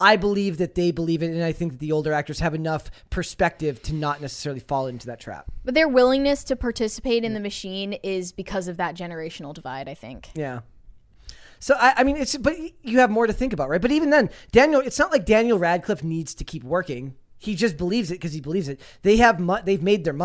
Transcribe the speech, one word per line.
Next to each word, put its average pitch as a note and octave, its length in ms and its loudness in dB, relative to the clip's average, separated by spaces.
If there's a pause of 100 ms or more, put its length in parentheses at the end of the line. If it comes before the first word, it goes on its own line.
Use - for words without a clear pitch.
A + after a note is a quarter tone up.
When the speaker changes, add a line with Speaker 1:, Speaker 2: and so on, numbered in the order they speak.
Speaker 1:
I G#3 160 8
believe G3 400 0
that E3+ 180 -2
they F3 160 2
believe E3 320 -2
it, E3 100 -2
and E3+ 120 -2
I D#3+ 80 0
think E3 200 -4
that B2+ 80 -16
the D3+ 120 -4
older D3+ 200 0
actors D3 280 -4
have D#3+ 140 0
enough D#3+ 360 -4 (200)
perspective D#3+ 760 -2
to D#3 100 -4
not D3 280 -4
necessarily C3+ 380 -8
fall C3+ 260 -2
into A#2+ 220 -10
that A#2 120 -12
trap. E2+ 240 -14 (220)
Speaker 2:
But B3+ 80 -2
their D#4+ 140 4
willingness C4+ 560 4
to C4 120 -2
participate A#3 680 -2
in A3+ 80 -4
Speaker 1:
Yeah. A3 60 -4
Speaker 2:
the G#3 40 -6
machine G3 500 -8 (100)
is F#3 300 -6
because F#3+ 360 -6
of F3 100 -8
that E3+ 180 -4
generational D#3+ 560 -12
divide, C3+ 360 -12
I C#3 60 -12
think. A#2+ 400 -18
Speaker 1:
Yeah. C3 260 -6 (1000)
So, - 200 2
I, B3 200 6
I B3+ 60 6
mean, C#4 120 2
it's, D4 200 -4
but C4+ 220 0
y-, D#4+ 140 -10 (100)
you A#3+ 180 0
have B3 100 6
more A3+ 160 2
to G#3+ 60 0
think B3+ 200 -2
about, C#3+ 160 -2
right? E3 120 0
But A#3+ 120 2
even D4+ 180 4
then, C#4+ 200 4 (220)
Daniel, C#4 280 6
it's C4+ 180 -2
not E4+ 120 2
like C4 140 2
Daniel A3 340 4
Radcliffe E3+ 460 0
needs D#3+ 300 -4
to - 100 -10
keep D3+ 200 -12
working. C3+ 500 -4 (240)
He G#3+ 160 -6
just F3+ 220 0
believes F3+ 340 -2
it F3+ 100 -8
'cause E3 120 -8
he D#3 80 -8
believes D3+ 280 -4
it. C#3 120 -10 (220)
They G#3 160 6
have A3+ 220 6
mo-, F3+ 240 0
they've F#3 180 0
made F#3+ 220 2
their D#3 80 0 (120)